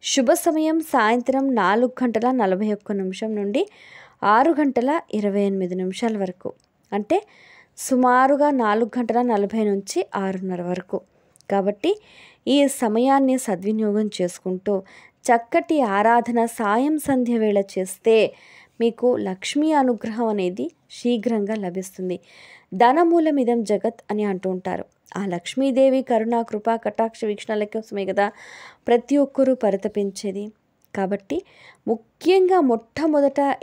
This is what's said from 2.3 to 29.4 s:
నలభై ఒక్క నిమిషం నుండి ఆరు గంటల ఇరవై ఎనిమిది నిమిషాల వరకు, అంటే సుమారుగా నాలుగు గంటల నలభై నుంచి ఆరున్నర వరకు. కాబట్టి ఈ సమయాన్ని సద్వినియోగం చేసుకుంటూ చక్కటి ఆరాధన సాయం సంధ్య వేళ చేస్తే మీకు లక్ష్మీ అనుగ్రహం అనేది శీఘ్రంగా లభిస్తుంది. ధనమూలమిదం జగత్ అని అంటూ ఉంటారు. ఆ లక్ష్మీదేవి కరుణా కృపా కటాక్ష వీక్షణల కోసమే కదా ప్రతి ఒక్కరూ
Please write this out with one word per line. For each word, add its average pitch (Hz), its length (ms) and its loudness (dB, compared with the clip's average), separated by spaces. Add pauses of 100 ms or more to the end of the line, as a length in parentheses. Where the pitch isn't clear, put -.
నలభై 208 420 0
ఒక్క 208 180 -8
నిమిషం 196 440 -6
నుండి 208 260 -2 (640)
ఆరు 233 280 4
గంటల 269 380 0 (240)
ఇరవై 202 280 0
ఎనిమిది 190 340 -2
నిమిషాల 190 420 -4
వరకు, 185 320 -6 (420)
అంటే 208 260 0 (600)
సుమారుగా 262 720 4
నాలుగు 226 480 0
గంటల 233 220 0
నలభై 220 420 0
నుంచి 202 360 -2 (160)
ఆరున్నర 190 460 -6
వరకు. 180 380 -6 (520)
కాబట్టి 202 420 0 (540)
ఈ 269 100 4 (100)
సమయాన్ని 262 680 2
సద్వినియోగం 214 720 -2
చేసుకుంటూ 185 680 -4 (500)
చక్కటి 339 560 0
ఆరాధన 233 640 2
సాయం 240 540 -2
సంధ్య 247 380 -2
వేళ 214 240 2
చేస్తే 196 560 0 (600)
మీకు 233 360 0
లక్ష్మీ 208 560 -4
అనుగ్రహం 240 560 0
అనేది 208 380 -2 (260)
శీఘ్రంగా 220 640 -2
లభిస్తుంది. 185 600 -8 (560)
ధనమూలమిదం 277 920 4
జగత్ 208 380 -2 (100)
అని 208 120 -2
అంటూ 190 260 -4
ఉంటారు. 185 360 -6 (320)
ఆ 190 80 -4
లక్ష్మీదేవి 262 760 2
కరుణా 233 400 0
కృపా 226 340 -4
కటాక్ష 226 500 -4
వీక్షణల 208 380 -4
కోసమే 208 420 -6
కదా 190 200 0 (600)
ప్రతి 240 300 2
ఒక్కరూ 269 380 2